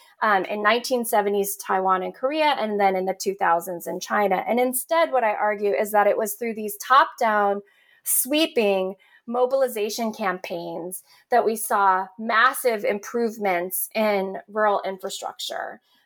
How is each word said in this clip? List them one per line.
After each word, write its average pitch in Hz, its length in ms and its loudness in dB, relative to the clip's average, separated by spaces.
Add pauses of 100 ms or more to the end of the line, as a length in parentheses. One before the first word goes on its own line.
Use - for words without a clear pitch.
(220)
um, 202 240 2
in 208 180 -6
nineteen 240 400 2
seventies 202 540 0
Taiwan 190 460 0
and 185 120 -6
Korea, 302 420 0
and 214 220 -2
then 196 160 4
in 185 80 -2
the 190 160 -2
two 190 140 -2
thousands 175 520 0
in 185 140 -6
China. 202 480 0
And 233 140 2
instead, 269 500 0
what 254 140 2
I 214 80 2
argue 208 400 0
is 208 180 0
that 208 160 4
it 202 100 4
was 214 180 -2
through 233 180 -6
these 208 240 -8
top-down, 208 840 2 (420)
sweeping 214 920 0 (320)
mobilization 240 840 0
campaigns 180 920 -6 (280)
that 240 120 6
we 220 140 0
saw 190 500 2 (100)
massive 226 680 0
improvements 202 1080 -2
in 202 440 0 (100)
rural 208 380 2
infrastructure. - 960 -8 (240)